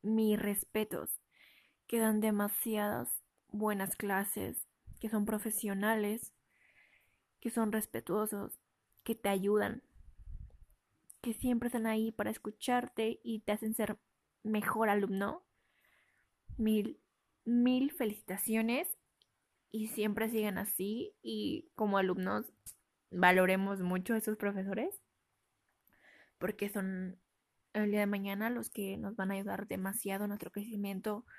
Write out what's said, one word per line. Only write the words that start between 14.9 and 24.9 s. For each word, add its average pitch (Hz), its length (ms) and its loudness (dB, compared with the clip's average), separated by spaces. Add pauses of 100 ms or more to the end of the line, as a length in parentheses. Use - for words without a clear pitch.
Mil, 214 420 2 (460)
mil 247 480 4
felicitaciones 226 1040 -2 (760)
y 214 160 -4
siempre 214 420 0
sigan 214 280 0
así 208 640 -4
y 214 540 -4
como 208 220 2
alumnos 190 540 0 (580)
valoremos 185 720 6
mucho 185 320 0
a 220 40 2
esos 214 180 0
profesores 202 640 -2 (1400)